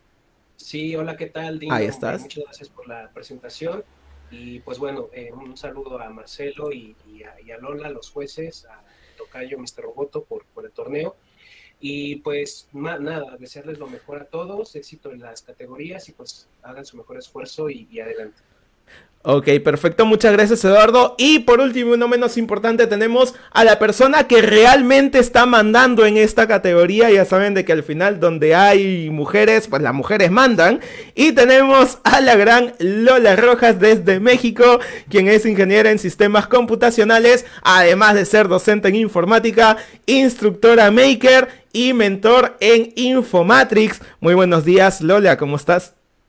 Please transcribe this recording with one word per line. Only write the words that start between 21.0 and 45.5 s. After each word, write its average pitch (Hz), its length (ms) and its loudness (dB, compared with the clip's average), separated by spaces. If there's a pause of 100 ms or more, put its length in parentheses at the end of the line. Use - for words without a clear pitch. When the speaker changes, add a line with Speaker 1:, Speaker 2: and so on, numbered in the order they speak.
Speaker 2:
Y 302 240 2
por 240 200 2
último 240 340 -2
y 233 40 0
no 240 100 -4
menos 240 280 -4
importante, 226 500 -2
tenemos 226 480 -2 (180)
a 226 120 2
la 214 140 4
persona 262 500 0
que 233 140 4
realmente 254 760 4
está 240 280 2
mandando 233 580 2
en 214 140 0
esta 214 280 0
categoría. 190 640 0
Ya 196 140 4
saben 196 300 -2
de 190 100 -4
que 170 80 -2
al 156 100 -2
final 175 380 -6
donde 160 340 0
hay 190 540 0
mujeres, 214 580 -2
pues 143 140 -6
las 131 140 -4
mujeres 180 360 -2
mandan. 226 500 2 (340)
Y 285 180 0
tenemos 262 720 4
a 254 160 2
la 247 160 4
gran 233 420 2
Lola 214 560 2
Rojas 233 460 2
desde 190 400 2
México, 240 580 2 (300)
quien 190 200 0
es 214 180 2
ingeniera 208 440 2
en 214 80 0
sistemas 208 480 -2
computacionales, 233 1000 2 (160)
además 185 540 4
de 190 100 -2
ser 214 200 2
docente 202 420 0
en 190 80 0
informática, 220 840 0 (260)
instructora 226 840 2
maker 254 580 2 (240)
y 247 220 -2
mentor 226 680 0
en 226 340 0
Infomatrix. 233 1080 0 (180)
Muy 170 140 0
buenos 175 320 0
días, 190 340 2
Lola, 180 380 2
¿cómo 147 180 -6